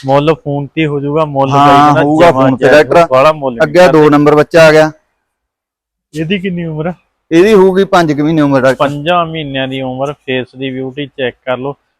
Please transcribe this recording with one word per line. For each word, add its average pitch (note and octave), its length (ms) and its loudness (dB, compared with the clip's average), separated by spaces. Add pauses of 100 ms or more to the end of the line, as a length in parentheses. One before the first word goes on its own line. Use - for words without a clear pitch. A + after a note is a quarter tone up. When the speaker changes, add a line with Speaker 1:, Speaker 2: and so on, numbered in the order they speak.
Speaker 1:
ਮੁੱਲ C#3+ 280 0
ਫੋਨ C#3+ 320 -8
ਤੇ D#3+ 200 -4
ਹੋ C#3+ 140 -6
ਜਾਊਗਾ, D3 240 -4
ਮੁੱਲ C3+ 260 -2
Speaker 2:
ਹਾਂ, C#3+ 160 2
Speaker 1:
ਬਾਈ C#3+ 100 4
ਕਹਿੰਦਾ D3 260 2
Speaker 2:
ਹੋਊਗਾ D#3 280 2
Speaker 1:
ਜਮਾਂ C3 120 0
Speaker 2:
ਫੋਨ C3 140 0
ਤੇ - 80 -4
Speaker 1:
ਜਾਇਜ਼ D3 140 4
Speaker 2:
ਡਾਕਟਰ। D3+ 220 2
Speaker 1:
ਹੋਊ, E3 60 2
ਬਾਹਲਾ C3+ 260 2
ਮੁੱਲ C#3 220 -6
ਨਹੀਂ A2+ 120 -2
Speaker 2:
ਅੱਗੇ F3 260 2
ਦੋ D#3+ 60 4
Speaker 1:
ਕਰਦੇ। D3+ 120 4
Speaker 2:
ਨੰਬਰ D3 240 2
ਬੱਚਾ D3+ 280 2
ਆ D#3 100 6
ਗਿਆ। D#3 200 2 (1200)
Speaker 1:
ਇਹਦੀ E3 240 -4
ਕਿੰਨੀ F3 260 -8
ਉਮਰ D#3 220 -8
ਆ? F3+ 60 -6 (380)
Speaker 2:
ਇਹਦੀ F#3 240 4
ਹੋਊਗੀ F#3+ 300 2
ਪੰਜ F3 280 0
ਕੁ C#3+ 120 -2
ਮਹੀਨੇ D#3 180 0
ਉਮਰ C#3 200 0
ਡਾਕਟਰ। C3 260 0
Speaker 1:
ਪੰਜਾਂ D#3+ 380 -4
ਮਹੀਨਿਆਂ C#3 420 -8
ਦੀ C3+ 140 -10
ਉਮਰ, C3 300 -8
ਫੇਸ B2+ 340 -8 (120)
ਦੀ C3+ 120 -8
ਬਿਊਟੀ C3 360 -10
ਚੈੱਕ B2+ 300 -8 (100)
ਕਰ B2+ 120 -4
ਲਓ। C3+ 140 -8 (280)